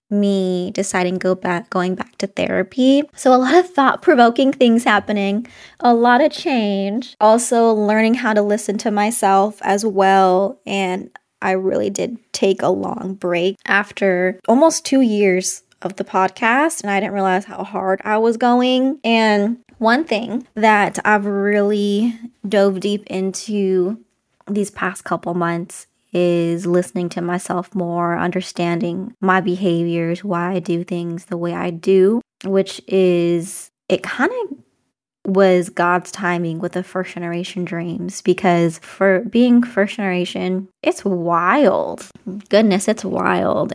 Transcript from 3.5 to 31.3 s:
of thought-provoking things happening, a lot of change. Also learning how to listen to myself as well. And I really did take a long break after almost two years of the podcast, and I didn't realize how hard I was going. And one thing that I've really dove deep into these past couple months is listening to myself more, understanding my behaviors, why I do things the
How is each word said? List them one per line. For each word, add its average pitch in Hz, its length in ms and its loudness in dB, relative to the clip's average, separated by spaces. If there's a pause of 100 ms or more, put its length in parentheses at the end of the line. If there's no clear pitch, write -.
of 359 160 4
thought-provoking 262 840 2
things 233 300 2
happening, 208 640 0 (340)
a 240 120 4
lot 240 300 4
of 302 100 2
change. 208 880 -2
Also 233 540 4
learning 214 400 2
how 247 180 0
to 208 80 2
listen 208 380 -2
to 226 120 -4
myself 208 680 2
as 202 240 0
well. 190 800 4
And 190 460 -4 (320)
I 190 100 -2
really 190 380 -2
did 233 260 -6 (160)
take 196 300 0
a - 80 2
long 190 440 -4
break 180 520 -2
after 185 800 0
almost 294 380 4
two 269 160 4
years 202 600 0 (200)
of 196 140 -6
the 190 80 -4
podcast, 233 760 0
and 202 80 -4
I 196 100 0
didn't 196 140 -4
realize 190 300 0
how 185 180 -12
hard 196 420 -4
I 214 140 0
was 226 180 2
going. 254 680 2
And 226 540 2 (200)
one 233 260 2
thing 233 500 -4
that 208 500 2
I've 208 220 2
really 208 920 0 (300)
dove 196 320 2
deep 208 260 -4
into 190 960 -2 (460)
these 202 220 -2
past - 340 -8
couple 175 300 -6
months 170 520 -4 (260)
is 175 540 0
listening 180 440 -2
to 175 100 -8
myself 180 540 -6
more, 170 420 -2
understanding 175 1040 -4
my 190 200 2
behaviors, 170 840 -2
why 180 280 -4
I 185 80 -2
do 170 220 -4
things 170 440 -8
the 180 100 -8